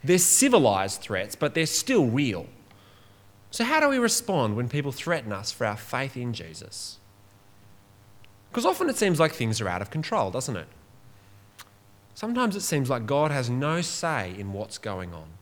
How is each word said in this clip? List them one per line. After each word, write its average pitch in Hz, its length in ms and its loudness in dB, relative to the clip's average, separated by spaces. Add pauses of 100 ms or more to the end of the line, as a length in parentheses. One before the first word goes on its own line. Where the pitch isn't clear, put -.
They're 175 160 6
civilized 127 800 4
threats, 101 340 -6
but 147 180 -2
they're 160 120 0
still 185 400 2
real. 117 420 0 (1000)
So - 160 -2
how 302 140 2
do 294 100 6
we 269 80 2
respond 180 580 2
when 120 140 -2
people 143 220 -2
threaten 135 420 -4
us 98 180 -6
for - 140 -4
our 104 100 0
faith 131 400 -6
in 120 180 -4
Jesus? - 680 -12 (1500)
'Cause 240 120 -2
often 370 240 2
it 240 60 -2
seems 180 240 2
like 156 140 4
things 110 260 -2
are 107 80 -2
out 90 140 -2
of 98 80 -8
control, 156 400 -2
doesn't 120 260 -4
it? 82 120 -8 (1500)
Sometimes 233 420 0
it 202 60 -4
seems 139 280 0
like 120 160 0
God 143 260 2
has 131 180 0
no 147 320 0
say 139 560 -2
in 98 160 -6
what's 101 240 -6
going 92 360 -6
on. 80 160 -14 (120)